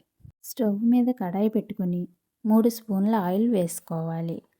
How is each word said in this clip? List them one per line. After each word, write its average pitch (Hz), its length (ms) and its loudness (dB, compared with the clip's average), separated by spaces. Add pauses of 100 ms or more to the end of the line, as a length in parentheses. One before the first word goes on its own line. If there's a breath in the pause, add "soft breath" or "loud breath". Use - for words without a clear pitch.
(440)
స్టవ్ 208 400 -2
మీద 240 280 4
కడాయి 202 380 -2
పెట్టుకుని 180 520 -2 (440)
మూడు 220 240 4
స్పూన్ల 214 460 0
ఆయిల్ 196 340 0
వేసుకోవాలి. 165 880 -4 (220)